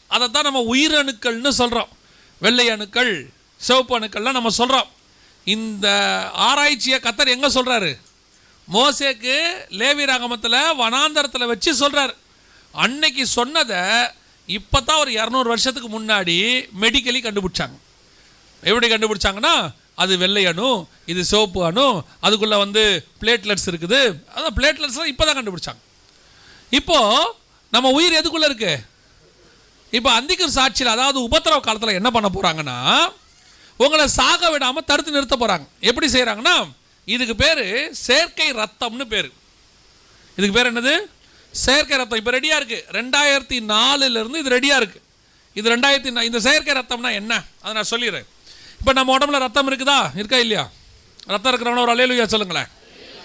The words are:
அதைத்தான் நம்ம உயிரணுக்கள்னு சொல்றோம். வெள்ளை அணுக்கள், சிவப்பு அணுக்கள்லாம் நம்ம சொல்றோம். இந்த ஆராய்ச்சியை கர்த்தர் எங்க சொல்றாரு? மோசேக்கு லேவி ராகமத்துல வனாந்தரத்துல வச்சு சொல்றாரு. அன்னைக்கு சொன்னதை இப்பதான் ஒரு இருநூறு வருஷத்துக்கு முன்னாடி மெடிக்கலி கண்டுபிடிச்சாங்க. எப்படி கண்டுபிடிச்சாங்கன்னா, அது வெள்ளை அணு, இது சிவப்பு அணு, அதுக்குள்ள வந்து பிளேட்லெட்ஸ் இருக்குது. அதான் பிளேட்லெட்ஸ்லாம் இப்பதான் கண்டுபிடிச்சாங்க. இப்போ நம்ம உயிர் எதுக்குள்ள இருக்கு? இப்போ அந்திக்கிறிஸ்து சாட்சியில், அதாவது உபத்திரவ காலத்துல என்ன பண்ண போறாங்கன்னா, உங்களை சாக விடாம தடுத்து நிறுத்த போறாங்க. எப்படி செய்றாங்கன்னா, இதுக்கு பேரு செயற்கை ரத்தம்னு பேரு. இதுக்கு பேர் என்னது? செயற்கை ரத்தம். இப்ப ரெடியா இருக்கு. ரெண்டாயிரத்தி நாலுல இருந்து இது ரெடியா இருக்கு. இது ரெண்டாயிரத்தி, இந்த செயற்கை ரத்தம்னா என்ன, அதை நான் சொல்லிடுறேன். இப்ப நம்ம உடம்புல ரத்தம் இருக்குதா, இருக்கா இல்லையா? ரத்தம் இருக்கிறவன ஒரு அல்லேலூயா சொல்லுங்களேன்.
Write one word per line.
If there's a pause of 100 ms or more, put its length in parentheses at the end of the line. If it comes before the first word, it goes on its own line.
அதைத்தான்
நம்ம
உயிரணுக்கள்னு
சொல்றோம். (500)
வெள்ளை
அணுக்கள், (280)
சிவப்பு
அணுக்கள்லாம்
நம்ம
சொல்றோம். (580)
இந்த (460)
ஆராய்ச்சியை
கர்த்தர்
எங்க
சொல்றாரு? (760)
மோசேக்கு (340)
லேவி
ராகமத்துல (160)
வனாந்தரத்துல
வச்சு
சொல்றாரு. (560)
அன்னைக்கு
சொன்னதை (680)
இப்பதான்
ஒரு
இருநூறு
வருஷத்துக்கு
முன்னாடி (140)
மெடிக்கலி
கண்டுபிடிச்சாங்க. (840)
எப்படி
கண்டுபிடிச்சாங்கன்னா, (240)
அது
வெள்ளை
அணு, (180)
இது
சிவப்பு
அணு, (200)
அதுக்குள்ள
வந்து (140)
பிளேட்லெட்ஸ்
இருக்குது. (160)
அதான்
பிளேட்லெட்ஸ்லாம்
இப்பதான்
கண்டுபிடிச்சாங்க. (880)
இப்போ (360)
நம்ம
உயிர்
எதுக்குள்ள
இருக்கு? (1080)
இப்போ
அந்திக்கிறிஸ்து
சாட்சியில்,
அதாவது
உபத்திரவ
காலத்துல
என்ன
பண்ண
போறாங்கன்னா, (640)
உங்களை
சாக
விடாம
தடுத்து
நிறுத்த
போறாங்க. (120)
எப்படி
செய்றாங்கன்னா, (340)
இதுக்கு
பேரு
செயற்கை
ரத்தம்னு
பேரு. (1080)
இதுக்கு
பேர்
என்னது? (520)
செயற்கை
ரத்தம்.
இப்ப
ரெடியா
இருக்கு.
ரெண்டாயிரத்தி
நாலுல
இருந்து
இது
ரெடியா
இருக்கு. (520)
இது
ரெண்டாயிரத்தி,
இந்த
செயற்கை
ரத்தம்னா
என்ன, (180)
அதை
நான்
சொல்லிடுறேன். (540)
இப்ப
நம்ம
உடம்புல
ரத்தம்
இருக்குதா,
இருக்கா
இல்லையா? (560)
ரத்தம்
இருக்கிறவன
ஒரு
அல்லேலூயா
சொல்லுங்களேன். (580)